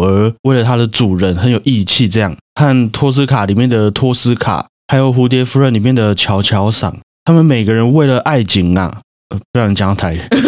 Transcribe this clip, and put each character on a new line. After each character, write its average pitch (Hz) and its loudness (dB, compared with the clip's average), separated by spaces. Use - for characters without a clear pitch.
儿， 98 2
为 135 2
了 123 2
她 120 0
的 120 0
主 107 -2
人 92 0
很 98 0
有 120 0
义 123 0
气 110 -2
这 104 0
样。 95 -2
和 131 2
《托 139 -2
斯 139 0
卡》 117 0
里 98 0
面 120 2
的 110 2
托 127 0
斯 120 -2
卡， 95 -4
还 139 2
有 135 2
《蝴 127 2
蝶 127 0
夫 123 -2
人》 135 2
里 110 0
面 127 2
的 107 2
乔 98 -2
乔 101 0
桑， 95 -6
他 165 2
们 165 4
每 131 2
个 107 2
人 117 2
为 156 2
了 127 2
爱 139 0
情 90 0
啊， 90 -4
呃， 101 -8
不 - -4
然 104 0
讲 98 0
台 90 -4
语， 85 -6